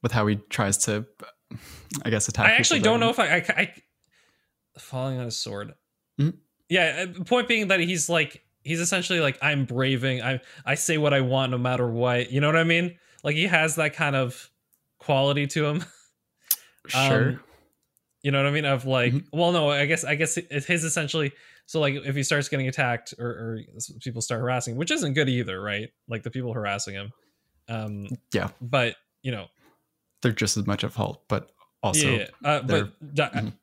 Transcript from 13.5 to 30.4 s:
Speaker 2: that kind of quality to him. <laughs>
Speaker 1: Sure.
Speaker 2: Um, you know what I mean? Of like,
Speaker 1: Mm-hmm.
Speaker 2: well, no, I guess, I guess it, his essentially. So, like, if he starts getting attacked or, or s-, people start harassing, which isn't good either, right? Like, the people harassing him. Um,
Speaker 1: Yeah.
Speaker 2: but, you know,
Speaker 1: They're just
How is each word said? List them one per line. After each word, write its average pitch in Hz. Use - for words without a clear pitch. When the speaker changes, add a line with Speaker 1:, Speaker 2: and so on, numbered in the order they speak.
Speaker 2:
that 151
kind 147
of 127
quality 143
to 147
him. 156
<laughs> -
Speaker 1:
Sure. 135
Speaker 2:
Um, 127
you 143
know 139
what 139
I 143
mean? 151
Of 135
like, 123
Speaker 1:
Mm-hmm. 143
Speaker 2:
well, 170
no, 156
I 143
guess, 156
I 147
guess 156
it, 170
his 170
essentially. 156
So, 160
like, 139
if 139
he 143
starts 143
getting 135
attacked 123
or, 120
or 113
s-, -
people 117
start 113
harassing, 120
which 175
isn't 180
good 143
either, 110
right? 104
Like, 113
the 117
people 123
harassing 101
him. 101
Um, 107
Speaker 1:
Yeah. 104
Speaker 2:
but, 123
you 131
know, 98
Speaker 1:
They're 117
just 107